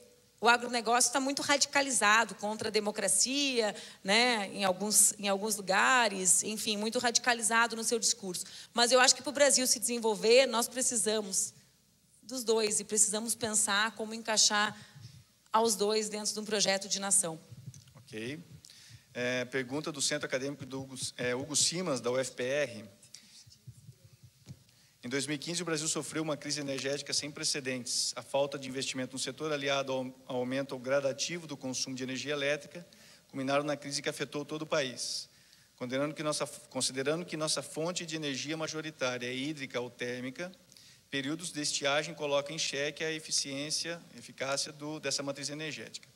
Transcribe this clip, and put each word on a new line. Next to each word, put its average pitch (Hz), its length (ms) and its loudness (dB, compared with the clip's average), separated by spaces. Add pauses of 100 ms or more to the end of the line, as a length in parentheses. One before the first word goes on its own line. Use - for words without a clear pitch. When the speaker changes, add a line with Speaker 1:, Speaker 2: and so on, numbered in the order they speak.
(420)
Speaker 1:
o 233 80 6
agronegócio 240 640 4
tá 285 80 4
muito 277 200 -2
radicalizado 233 920 4
contra 220 320 -4
a 220 40 -4
democracia, 214 1000 2 (300)
né, 214 480 4
em 196 140 -2
alguns, 196 520 4
em 202 120 -2
alguns 202 260 0
lugares, 202 880 4
enfim, 214 320 -2
muito 220 240 0
radicalizado 233 800 2
no 226 80 -4
seu 226 140 2
discurso. - 440 -2 (300)
Mas 240 180 4
eu 254 80 8
acho 254 160 8
que - 80 -12
pro 294 80 -4
Brasil 254 340 6
se 247 140 2
desenvolver, 226 680 6
nós 233 220 2
precisamos 214 880 0 (680)
dos 240 220 -8
dois 214 380 2
e - 20 -6
precisamos 214 500 2
pensar 214 640 2
como 220 180 -6
encaixar 214 640 2 (760)
aos 226 200 6
dois 202 360 2
dentro 208 240 -4
de 214 80 -6
um - 20 -6
projeto 196 460 0
de 190 100 -2
nação. 190 400 2 (560)
Speaker 2:
Ok. 123 480 -10 (680)
É, 123 320 -2
pergunta 135 440 -4
do 143 120 -6
Centro 147 240 0
Acadêmico 139 400 -4
do 135 160 -8
Hugo, 131 140 -12 (200)
é, 123 180 -2
Hugo 139 220 -4
Simas, 165 460 0
da 120 100 0
U 127 80 0
F 127 140 -4
P 127 100 -6
R. 123 540 -4 (2000)
Em 123 60 -8
dois 135 160 -2
mil 151 100 -4
e 139 40 -6
quinze, 170 220 -4
o 175 40 -6
Brasil 160 220 -2
sofreu 156 340 -4
uma 151 140 -2
crise 143 240 -6
energética 139 540 -4
sem 147 180 -2
precedentes. 131 840 -4
A 120 40 -10
falta 139 380 0
de 131 80 -10
investimento 131 460 -6
no 131 60 -6
setor, 147 340 -4
aliado 139 400 -2
ao, 127 200 -4 (120)
ao 135 120 -6
aumento 131 400 -2
gradativo 139 680 -2
do 143 80 -8
consumo 131 400 -6
de 127 80 -6
energia 131 300 -4
elétrica, 147 520 -2 (440)
culminaram 139 340 0
na 147 140 -2
crise 143 240 -6
que 156 80 -2
afetou 147 340 -4
todo 156 200 -6
o - 20 -10
país. 131 640 -2 (480)
Considerando 131 360 -2
que 156 100 -6
nossa, 151 220 -2
considerando 143 800 -2
que 170 120 -8
nossa 151 240 0
fonte 170 440 -4
de 160 120 -6
energia 143 400 -4
majoritária 151 680 -4
é 123 60 -4
hídrica 135 460 -4
ou 123 100 -6
térmica, 123 600 -8 (580)
períodos 151 440 -4
de 147 80 -6
estiagem 147 520 0
colocam 143 400 0
em 160 60 -6
xeque 147 420 -2
a 160 100 -2
eficiência, 156 880 -4 (160)
eficácia 135 560 -6
do, 151 260 -10
dessa 139 240 -4
matriz 139 260 -6
energética. 143 640 -10